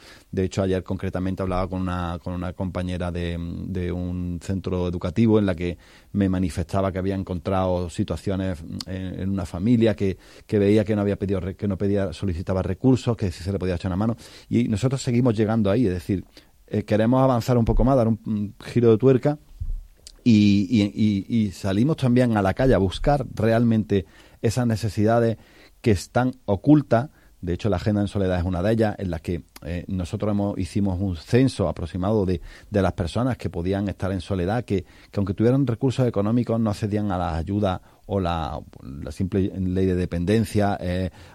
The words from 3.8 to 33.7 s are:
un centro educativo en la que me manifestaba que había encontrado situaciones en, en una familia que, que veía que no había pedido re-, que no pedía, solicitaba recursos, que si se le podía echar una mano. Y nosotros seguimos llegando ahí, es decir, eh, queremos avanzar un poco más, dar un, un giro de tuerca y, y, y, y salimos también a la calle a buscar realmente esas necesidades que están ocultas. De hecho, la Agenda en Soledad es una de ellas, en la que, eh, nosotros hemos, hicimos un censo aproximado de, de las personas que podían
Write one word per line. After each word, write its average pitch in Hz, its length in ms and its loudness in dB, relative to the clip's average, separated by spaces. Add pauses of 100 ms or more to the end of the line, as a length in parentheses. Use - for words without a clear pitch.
un 87 500 -6
centro 92 460 -4
educativo 98 540 2
en 101 60 2
la 92 100 0
que 87 200 -4 (360)
me 98 160 2
manifestaba 92 640 -2
que 92 80 -4
había 98 160 -2
encontrado 92 760 -2
situaciones 95 720 -4 (240)
en, 92 360 -8
en 95 80 -4
una 92 140 -2
familia 110 520 2
que, 95 220 -2 (280)
que 104 140 0
veía 104 240 4
que 104 100 -2
no 104 60 0
había 101 180 -2
pedido 95 220 -2
re-, 90 160 -8
que 104 100 -6
no 98 100 -2
pedía, 98 360 -2
solicitaba 92 500 -4
recursos, 117 540 0
que 95 160 -4
si - 100 -14
se 90 80 -4
le 98 80 -2
podía 90 160 -2
echar 92 140 -4
una 90 80 -2
mano. 110 200 -2 (320)
Y 117 200 0
nosotros 123 340 -2
seguimos 120 340 2
llegando 110 320 2
ahí, 113 180 2
es 90 60 0
decir, 92 320 -4 (440)
eh, 104 160 -2
queremos 113 360 2
avanzar 123 380 2
un 113 60 4
poco 113 180 4
más, 135 140 4
dar 117 100 4
un, 113 180 0
un 104 380 -4
giro 117 300 4
de 110 60 6
tuerca 135 380 4 (880)
y, 104 480 6
y, 110 120 4 (120)
y, 107 320 0 (140)
y 101 100 0
salimos 107 460 0
también 120 400 2
a 101 60 2
la 95 120 2
calle 131 200 4
a 90 40 4
buscar 127 560 0
realmente 110 680 2 (380)
esas 120 240 0
necesidades 113 720 2 (420)
que 120 100 2
están 120 420 0 (120)
ocultas. 131 640 4 (300)
De 87 120 -4
hecho, 90 160 -2
la 92 80 2
Agenda 104 240 0
en 101 80 0
Soledad 92 300 0
es 82 60 -2
una 87 180 -2
de 107 100 2
ellas, 110 260 2
en 92 120 -6
la 82 100 -6
que, - 240 -6 (180)
eh, 85 240 -8
nosotros 98 460 -4
hemos, 101 260 -2
hicimos 95 420 -2
un 98 160 -2
censo 120 520 2
aproximado 90 580 -2
de, 90 140 0 (300)
de 101 120 2
las 87 100 2
personas 110 440 -2
que - 120 -8
podían 95 400 -2